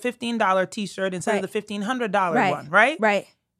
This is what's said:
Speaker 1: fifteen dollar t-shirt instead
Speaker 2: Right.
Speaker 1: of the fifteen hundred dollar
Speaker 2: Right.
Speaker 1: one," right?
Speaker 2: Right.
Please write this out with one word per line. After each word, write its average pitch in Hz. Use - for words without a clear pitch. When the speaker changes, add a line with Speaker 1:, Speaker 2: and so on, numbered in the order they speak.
Speaker 1:
fifteen 233
dollar 190
t-shirt 190
instead 180
Speaker 2:
Right. 208
Speaker 1:
of 185
the 190
fifteen 208
hundred 240
dollar 180
Speaker 2:
Right. 208
Speaker 1:
one," 143
right? 226
Speaker 2:
Right. 202